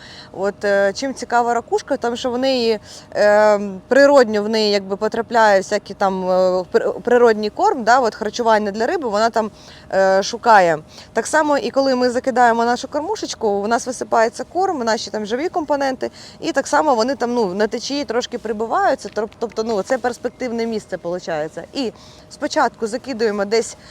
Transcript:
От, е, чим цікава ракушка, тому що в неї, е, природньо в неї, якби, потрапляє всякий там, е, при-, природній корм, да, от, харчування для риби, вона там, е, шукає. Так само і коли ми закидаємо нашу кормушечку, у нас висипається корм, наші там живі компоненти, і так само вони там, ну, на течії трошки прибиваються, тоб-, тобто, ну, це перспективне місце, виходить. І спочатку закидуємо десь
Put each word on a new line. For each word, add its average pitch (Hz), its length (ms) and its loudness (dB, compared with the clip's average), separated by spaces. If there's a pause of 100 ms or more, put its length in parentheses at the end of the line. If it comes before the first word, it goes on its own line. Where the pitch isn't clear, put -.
(320)
От, 196 340 -4
е, 196 280 2
чим 269 200 -6
цікава 240 400 0
ракушка, 262 440 -2
тому 240 180 -4
що 240 160 -4
в 240 60 -2
неї, 247 420 0 (360)
е, 208 440 6 (280)
природньо 247 560 6
в 214 60 -4
неї, 220 220 0
якби, 196 240 -2
потрапляє 214 640 2
всякий 202 400 -6
там, 190 300 -2
е, 185 420 2
при-, - 200 0
природній 226 580 2
корм, 339 340 0
да, 240 160 4
от, 226 160 0
харчування 214 560 0
для 220 160 -2
риби, 311 220 -4
вона 214 200 0
там, 220 220 -2 (420)
е, 190 300 2
шукає. 190 560 4 (340)
Так - 140 -4
само 302 300 2
і 233 140 -4
коли 269 240 0
ми 247 140 0
закидаємо 233 560 2
нашу 240 220 -2
кормушечку, 311 600 -6
у 202 200 -2
нас 233 200 -2
висипається 233 560 -2 (100)
корм, 370 240 0
наші 226 320 -2
там 214 160 -6
живі 254 240 -4
компоненти, 277 600 -4 (280)
і 320 120 -6
так 269 160 -2
само 294 280 2
вони 240 200 0
там, 240 180 -4
ну, 208 200 -2
на 208 140 0
течії 269 380 -6
трошки 240 320 -4
прибиваються, 233 720 -2
тоб-, 208 200 -6 (100)
тобто, 226 240 -6
ну, 220 200 -2
це 262 140 -2
перспективне 233 680 -6
місце, 214 380 -6
виходить. 170 540 -6 (160)
І 254 180 -4 (380)
спочатку 262 580 -2
закидуємо 214 580 -2
десь 220 320 -2 (140)